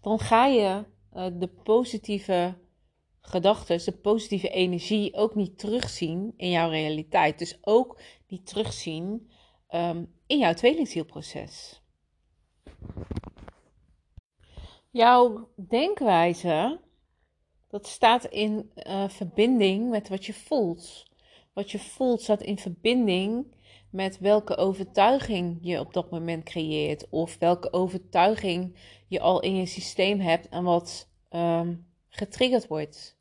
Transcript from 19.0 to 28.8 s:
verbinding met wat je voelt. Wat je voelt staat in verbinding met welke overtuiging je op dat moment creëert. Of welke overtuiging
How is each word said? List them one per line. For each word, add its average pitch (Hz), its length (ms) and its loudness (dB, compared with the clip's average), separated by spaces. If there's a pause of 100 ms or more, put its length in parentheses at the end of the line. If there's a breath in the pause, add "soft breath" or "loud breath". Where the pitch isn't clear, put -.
verbinding 208 800 2
met 208 200 -4
wat 196 160 -8
je 208 80 -10
voelt. - 720 -4 (480 soft breath)
Wat 196 180 -8
je 202 80 -8
voelt 240 420 -2
staat 208 200 0
in 202 160 -6
verbinding 214 1000 -2 (360 soft breath)
met 190 280 -6
welke 208 380 2
overtuiging 190 1040 2
je 175 180 -4
op - 140 -8
dat 175 180 -4
moment 165 320 -6
creëert. 151 680 -4
Of 165 280 -4
welke 175 360 0
overtuiging 180 1000 0 (320 loud breath)